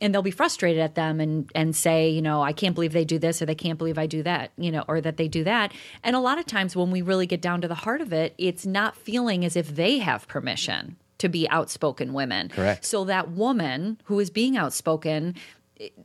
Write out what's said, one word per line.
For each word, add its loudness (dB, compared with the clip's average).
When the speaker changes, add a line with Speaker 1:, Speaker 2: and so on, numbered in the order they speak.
Speaker 1:
And 2
they'll 2
be 0
frustrated 2
at 0
them 0
and, 0
and 2
say, 4
you 0
know, 2
"I 2
can't 0
believe 0
they 4
do 0
this," 0
or, -2
"They 0
can't -4
believe -2
I 0
do -2
that," -2
you -2
know, -2
or 0
that -4
they 0
do -2
that. 2
And 2
a 2
lot 0
of -6
times -2
when 2
we 0
really 2
get -2
down 0
to -2
the -4
heart -2
of -6
it, 0
it's -2
not 0
feeling 0
as 0
if -2
they 2
have -2
permission -4
to 2
be 0
outspoken -2
women. -2
Speaker 2:
Correct. 0
Speaker 1:
So 0
that -2
woman 0
who 0
is 0
being 2
outspoken, 0
it, -14